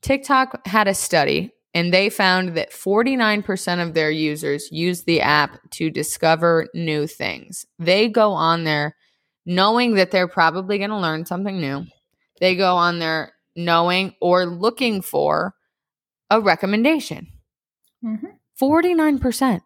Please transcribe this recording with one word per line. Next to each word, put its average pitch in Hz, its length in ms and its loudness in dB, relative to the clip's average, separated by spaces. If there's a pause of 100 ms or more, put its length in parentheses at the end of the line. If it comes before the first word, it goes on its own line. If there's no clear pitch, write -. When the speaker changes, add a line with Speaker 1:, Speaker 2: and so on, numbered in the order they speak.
Speaker 1:
TikTok 269 640 0
had 208 200 2
a 196 80 0
study, 160 580 0 (200)
and 175 220 0
they 196 160 4
found 185 460 0
that - 180 -4
forty-nine 214 680 0
percent 180 380 -4
of 170 140 -6
their 156 160 0
users 151 600 -4
use 175 340 -4
the 165 180 2
app 147 360 2 (120)
to 160 200 -4
discover 165 840 0
new 156 320 -4
things. - 580 -10 (140)
They 190 300 4
go 214 240 2
on 165 320 0
there 151 320 -2 (500)
knowing 220 480 2
that 185 160 2
they're 185 180 2
probably 185 500 0
gonna 202 220 -4
learn 160 260 -4
something 190 340 -6
new. 139 240 -6 (560)
They 185 160 2
go 180 200 2
on 175 220 2
there 160 340 -4 (240)
knowing 170 640 0
or 180 260 2
looking 208 560 -2
for 151 520 -2 (760)
a 220 100 4
recommendation. 208 880 0 (760)
Speaker 2:
Mm-hmm. 220 220 -8 (300)
Speaker 1:
Forty-nine 311 600 2
percent. 240 480 0